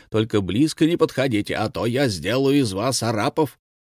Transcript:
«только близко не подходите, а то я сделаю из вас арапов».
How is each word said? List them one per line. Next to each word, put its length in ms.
«только 300
близко 440
не 120
подходите, 580
а 160
то 160
я 220
сделаю 500
из 140
вас 320
арапов». 540